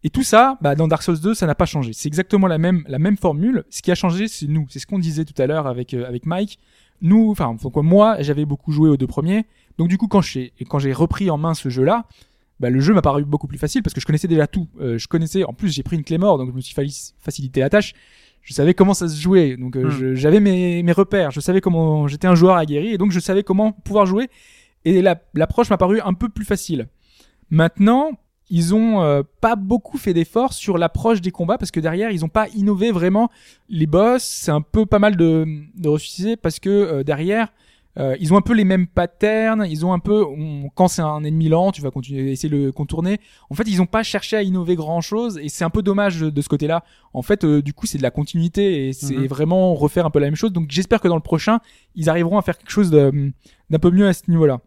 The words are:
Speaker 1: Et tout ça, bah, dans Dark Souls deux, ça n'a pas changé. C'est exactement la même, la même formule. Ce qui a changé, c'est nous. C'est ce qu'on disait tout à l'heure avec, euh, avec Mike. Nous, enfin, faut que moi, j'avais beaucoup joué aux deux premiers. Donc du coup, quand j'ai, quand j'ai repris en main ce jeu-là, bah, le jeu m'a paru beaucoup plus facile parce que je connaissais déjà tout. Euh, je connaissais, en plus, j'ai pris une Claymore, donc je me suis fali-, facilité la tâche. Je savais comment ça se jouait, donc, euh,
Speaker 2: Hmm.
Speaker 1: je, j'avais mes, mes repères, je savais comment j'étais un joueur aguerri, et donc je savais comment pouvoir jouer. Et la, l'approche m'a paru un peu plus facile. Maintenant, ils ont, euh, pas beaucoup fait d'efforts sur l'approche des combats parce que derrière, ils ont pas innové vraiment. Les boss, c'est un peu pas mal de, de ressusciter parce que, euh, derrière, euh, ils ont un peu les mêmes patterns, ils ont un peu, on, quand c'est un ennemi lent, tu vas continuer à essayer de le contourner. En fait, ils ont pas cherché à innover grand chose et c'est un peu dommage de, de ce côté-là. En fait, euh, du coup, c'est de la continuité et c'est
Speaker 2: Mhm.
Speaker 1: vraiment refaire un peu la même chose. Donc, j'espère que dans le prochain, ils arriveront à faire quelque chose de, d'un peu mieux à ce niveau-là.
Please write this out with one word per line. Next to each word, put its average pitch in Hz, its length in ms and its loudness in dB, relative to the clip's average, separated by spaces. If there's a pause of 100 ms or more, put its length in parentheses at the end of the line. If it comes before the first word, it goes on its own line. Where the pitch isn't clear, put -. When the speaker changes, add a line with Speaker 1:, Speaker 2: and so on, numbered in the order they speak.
Speaker 1:
Et - 80 -2
tout 254 100 -2
ça, 254 400 4
bah, 143 140 0
dans 156 120 0
Dark 156 140 0
Souls 165 180 -2
deux, 202 140 -2
ça 190 140 -2
n'a 143 80 0
pas 180 100 0
changé. 131 280 -4
C'est - 140 -10
exactement 185 380 0
la 165 140 0
même, 170 280 0
la 135 120 -6
même 196 180 2
formule. 180 540 -2
Ce - 100 -12
qui - 100 -2
a 175 40 2
changé, 185 320 -2
c'est - 180 -10
nous. 147 240 -2
C'est - 80 -16
ce - 80 -12
qu'on 196 140 -4
disait 160 260 -2
tout 147 160 -6
à 131 60 2
l'heure 151 180 -2
avec, 123 300 -6
euh, 123 120 -4
avec 123 200 -8
Mike. 185 320 -6 (420)
Nous, 214 300 4
enfin, 127 280 -4
faut 127 120 -8
que 147 80 0
moi, 196 420 4
j'avais 143 240 -2
beaucoup 143 260 -6
joué 151 160 4
aux 147 100 4
deux 131 100 -2
premiers. 196 380 -2 (340)
Donc 165 80 2
du 185 100 0
coup, 226 100 -2
quand 196 140 2
j'ai, 127 320 -6 (160)
quand - 80 -4
j'ai 139 160 -2
repris 170 380 0
en 147 80 -2
main 160 160 -2
ce 139 140 -6
jeu-là, 143 360 0 (540)
bah, 123 100 -2
le 127 120 2
jeu 170 120 4
m'a 180 80 4
paru 147 240 0
beaucoup 147 220 -4
plus 139 100 -12
facile 151 240 -4
parce - 140 -4
que 131 60 -6
je - 40 -10
connaissais 151 220 0
déjà 156 180 4
tout. 170 220 -6 (120)
Euh, 120 200 -2
je - 80 -10
connaissais, 170 360 0
en 120 100 -6
plus, 196 160 -4
j'ai 139 120 -6
pris 170 140 -6
une 151 80 -4
Claymore, 170 340 2
donc 127 140 -6
je 127 40 -12
me 131 60 -8
suis - 140 -14
fali-, 139 440 -8
facilité 135 420 -6
la - 100 0
tâche. 208 220 2 (500)
Je 127 100 -18
savais 165 220 4
comment 190 180 4
ça 180 140 -2
se 151 120 -6
jouait, 160 380 2
donc, 127 180 -10
euh, 127 120 0
Speaker 2:
Hmm. - 20 2
Speaker 1:
je, 131 240 -2
j'avais 151 260 4
mes, 180 440 2
mes 175 80 2
repères, 190 400 2
je 147 80 -6
savais 185 220 0
comment 156 460 2
j'étais 147 200 -2
un 180 80 8
joueur 180 220 6
aguerri, 156 320 -2
et 208 100 -4
donc 196 120 2
je 180 80 0
savais 196 220 0
comment 208 300 0
pouvoir 202 340 0
jouer. 202 240 0 (540)
Et 185 180 4
la, 180 180 2 (140)
l'approche 160 380 0
m'a 190 60 2
paru 196 280 2
un 190 80 0
peu 226 160 -4
plus 202 160 -10
facile. 147 420 -4 (640)
Maintenant, 202 640 2 (380)
ils 170 260 0
ont, 220 260 2
euh, 143 220 2 (180)
pas 226 140 2
beaucoup 208 420 -4
fait 190 160 -2
d'efforts 226 400 0
sur 190 240 -4
l'approche 175 440 0
des 180 100 -4
combats 180 260 -2
parce - 140 -6
que 170 80 -4
derrière, 175 320 -2
ils 165 120 -4
ont 165 60 -4
pas 220 260 0
innové 208 360 0
vraiment. 190 380 2 (400)
Les 160 180 0
boss, 214 360 2
c'est - 280 -6
un 151 100 0
peu 220 240 0
pas 202 140 2
mal 208 160 4
de, 160 300 2 (300)
de 160 140 -4
ressusciter 180 480 -4
parce - 220 -6
que, 190 100 -4
euh, 170 340 2
derrière, 175 480 -2 (460)
euh, 135 220 -2
ils 165 140 2
ont 202 40 8
un 202 40 6
peu 240 120 0
les 214 120 4
mêmes 185 220 2
patterns, 214 840 0
ils 156 160 -4
ont 185 80 0
un 175 60 0
peu, 208 260 2
on, 147 500 -10
quand 185 140 4
c'est - 120 -4
un 151 220 -4
ennemi 160 240 0
lent, 175 240 2
tu 156 100 -10
vas 135 100 -6
continuer 135 360 -6
à 135 60 -2
essayer 151 160 -6
de 143 160 0
le 135 80 -2
contourner. 165 460 -4 (300)
En - 60 -10
fait, 214 120 -4
ils 185 140 0
ont 180 40 4
pas 220 180 -2
cherché - 320 -4
à 208 80 0
innover 185 320 -2
grand 160 240 -4
chose 208 420 -6
et 151 60 -10
c'est - 160 -8
un 165 60 -2
peu 214 120 -2
dommage 196 380 0
de, 156 100 -2
de 147 120 -4
ce - 80 -8
côté-là. 151 340 -2 (300)
En 127 80 -6
fait, 202 240 -2
euh, 147 160 4
du 143 120 -6
coup, - 140 -10
c'est 151 100 -8
de 131 60 -4
la 123 80 -2
continuité 165 800 -2
et 135 40 -6
c'est 135 220 -6
Speaker 2:
Mhm. 135 120 -2
Speaker 1:
vraiment 170 480 0
refaire 151 300 0
un 156 60 -2
peu 143 80 2
la 143 80 2
même 151 80 -2
chose. 214 160 -2
Donc, 170 200 -4
j'espère 190 280 0
que - 80 0
dans 170 80 2
le 156 60 -2
prochain, 214 380 0 (360)
ils 160 140 0
arriveront 170 280 0
à 196 40 2
faire - 160 -4
quelque - 140 -20
chose 196 200 2
de, 139 400 4 (380)
d'un 156 100 0
peu 175 120 4
mieux 196 160 4
à 185 60 2
ce - 160 -6
niveau-là. 151 380 2